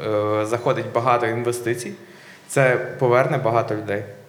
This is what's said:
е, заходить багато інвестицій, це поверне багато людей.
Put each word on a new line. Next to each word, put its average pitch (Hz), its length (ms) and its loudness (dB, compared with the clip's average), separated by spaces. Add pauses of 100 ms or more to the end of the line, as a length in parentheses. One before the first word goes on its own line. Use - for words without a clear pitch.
е, 107 400 0
заходить 113 480 0
багато 120 320 2
інвестицій, 120 680 -2 (560)
це 127 280 4 (220)
поверне 131 400 4
багато 113 360 0
людей. 104 280 -4 (260)